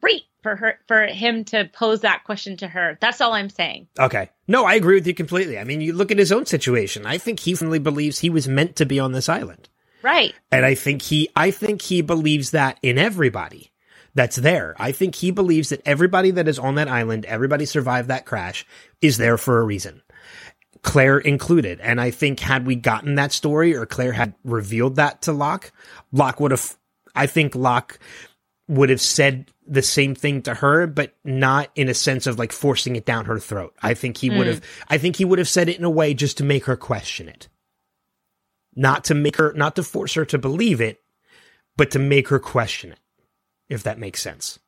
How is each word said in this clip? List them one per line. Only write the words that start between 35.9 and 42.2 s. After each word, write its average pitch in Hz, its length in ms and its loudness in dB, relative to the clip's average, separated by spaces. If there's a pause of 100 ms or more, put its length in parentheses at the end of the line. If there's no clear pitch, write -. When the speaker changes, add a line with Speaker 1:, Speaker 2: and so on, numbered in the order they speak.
Speaker 2:
way 156 240 2
just 139 240 -2
to 143 60 -2
make 139 220 0
her 131 120 0
question - 500 -8
it. - 220 -20 (1300)
Not 135 300 2
to 160 100 2
make 147 220 0
her, 151 160 2
not 151 240 -2
to 180 60 -4
force - 300 -6
her 160 120 -2
to - 120 -2
believe 143 420 0
it, 110 220 -2 (720)
but 147 160 2
to 139 80 0
make 139 300 2